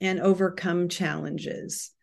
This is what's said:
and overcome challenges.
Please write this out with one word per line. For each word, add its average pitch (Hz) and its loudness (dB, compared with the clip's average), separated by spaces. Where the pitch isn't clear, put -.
and 190 2
overcome 185 2
challenges. 151 -4